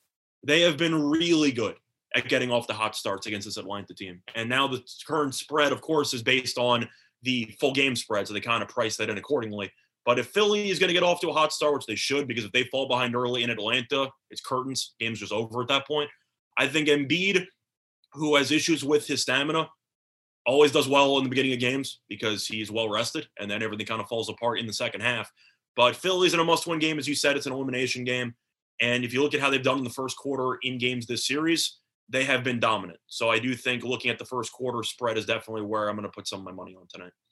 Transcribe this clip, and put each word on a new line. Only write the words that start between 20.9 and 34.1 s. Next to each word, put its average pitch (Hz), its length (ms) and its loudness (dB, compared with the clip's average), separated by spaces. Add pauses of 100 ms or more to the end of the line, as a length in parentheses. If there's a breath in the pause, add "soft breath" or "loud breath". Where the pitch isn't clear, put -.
in 135 60 2
the 131 80 0
beginning 131 220 2
of 123 60 -2
games 131 480 -2
because 107 380 -4
he's 110 240 -6
well 110 180 -2
rested, 117 400 -2 (120)
and 123 100 -8
then 107 140 -4
everything 107 240 -6
kinda 113 180 -4
falls 113 240 -4
apart 113 300 -4
in 117 80 -6
the 104 60 -8
second 110 280 -4
half. 117 300 -2 (440 soft breath)
But 120 200 6
Philly's 180 400 4
in 165 40 4
a 165 40 6
must-win 165 340 2
game. 156 220 0
As 131 80 -4
you 147 80 -2
said, 143 200 2
it's 139 120 -4
an 131 60 -4
elimination 127 500 -2
game. 123 320 -2 (460)
And 120 240 2
if 117 80 -6
you 131 100 4
look 147 100 0
at 147 60 2
how 139 100 2
they've 135 140 2
done 131 140 4
in 135 80 -2
the 117 40 -4
first 131 280 -6
quarter 127 440 -4
in 127 160 -6
games 123 300 -2
this 117 180 -4
series, 156 540 0 (300)
they 131 160 0
have 131 180 0
been 123 160 -2
dominant. 104 480 0
So - 220 -2
I 113 100 4
do 123 160 -2
think 120 300 -4
looking 127 260 -4